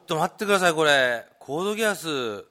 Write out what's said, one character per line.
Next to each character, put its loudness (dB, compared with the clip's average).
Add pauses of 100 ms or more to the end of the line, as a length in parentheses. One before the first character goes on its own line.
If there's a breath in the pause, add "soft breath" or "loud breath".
と -4
待 -2
っ -20
て -8
く 2
だ 4
さ 4
い、 0
こ 2
れ。 2 (120)
コ -8
ー -4
ド -4
ギ -2
ア 0
ス。 -6